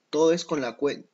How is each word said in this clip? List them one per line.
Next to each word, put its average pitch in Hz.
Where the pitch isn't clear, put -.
Todo 160
es 170
con 151
la 120
cuen-, -